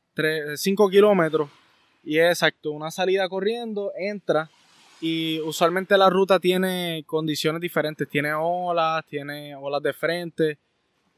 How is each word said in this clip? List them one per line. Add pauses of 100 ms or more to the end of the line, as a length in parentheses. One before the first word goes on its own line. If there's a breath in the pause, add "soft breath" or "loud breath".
(140)
tres,
cinco
kilómetros (560)
y
es
exacto,
una
salida
corriendo,
entra (500)
y
usualmente
la
ruta
tiene
condiciones
diferentes,
tiene
olas,
tiene
olas
de
frente, (600)